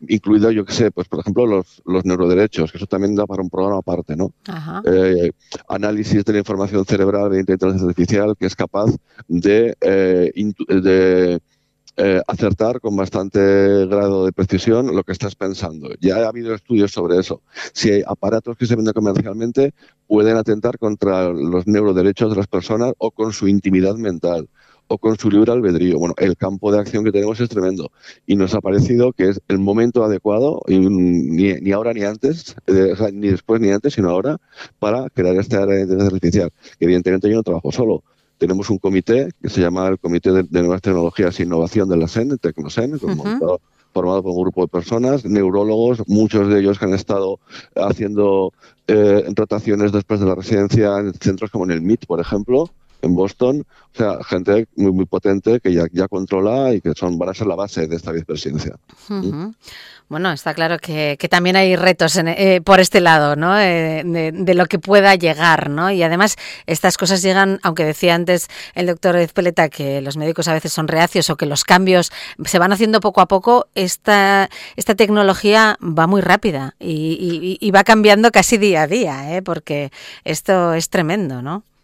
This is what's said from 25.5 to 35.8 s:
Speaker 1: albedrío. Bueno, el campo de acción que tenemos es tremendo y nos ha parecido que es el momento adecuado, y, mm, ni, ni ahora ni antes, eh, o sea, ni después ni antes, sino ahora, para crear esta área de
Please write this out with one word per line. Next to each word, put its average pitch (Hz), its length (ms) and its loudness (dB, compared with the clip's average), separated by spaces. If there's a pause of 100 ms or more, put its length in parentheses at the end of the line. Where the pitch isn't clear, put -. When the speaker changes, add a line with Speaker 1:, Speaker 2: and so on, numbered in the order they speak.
Speaker 1:
albedrío. 90 460 2
Bueno, 87 200 -2
el 92 180 0
campo 98 360 -2
de 104 60 2
acción 104 260 -4
que 110 80 0
tenemos 104 280 -2
es 120 80 -2
tremendo 92 420 -4 (360)
y 98 100 2
nos 92 180 0
ha 104 60 -2
parecido 120 520 2
que 92 180 0
es 95 180 -6
el 98 100 0
momento 113 460 0
adecuado, 107 640 -2
y, 95 120 4
mm, 90 580 2
ni, 98 180 2
ni 90 180 -2
ahora 113 200 -2
ni 107 120 -4
antes, 135 500 -4 (140)
eh, 95 240 4
o 92 40 -4
sea, 104 160 -2
ni 101 160 -4
después 113 320 0
ni 104 100 2
antes, 107 240 -2
sino 95 140 0
ahora, 104 300 -2 (400)
para 113 320 -4
crear 90 260 0
esta 98 280 -2
área 98 100 0
de 98 80 0